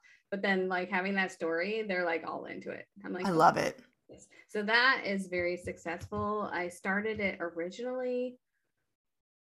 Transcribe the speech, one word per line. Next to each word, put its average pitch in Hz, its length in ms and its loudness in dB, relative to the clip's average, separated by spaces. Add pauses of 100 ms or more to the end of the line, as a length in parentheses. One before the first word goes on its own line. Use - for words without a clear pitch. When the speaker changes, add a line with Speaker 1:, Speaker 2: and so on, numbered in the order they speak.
(320)
Speaker 1:
But 196 100 -4
then, 190 260 2
like, 185 220 -2
having 196 240 0
that 185 160 0
story, 180 520 -2
they're, 185 220 -2
like, 165 220 0
all - 200 -8
into - 260 -10
it. - 160 -12 (160)
I'm 190 80 -8
like, 185 140 -2
Speaker 2:
I 190 40 2
Speaker 1:
"Oh, 175 60 2
Speaker 2:
love 160 200 10
it. - 220 0 (300)
Speaker 1:
yes." - 180 -20 (220)
So 208 160 -4
that 240 420 6
is 190 220 -2
very 175 280 0
successful. 202 960 -4
I 175 160 -2
started 208 520 -2
it 196 200 0
originally 247 960 -4 (1120)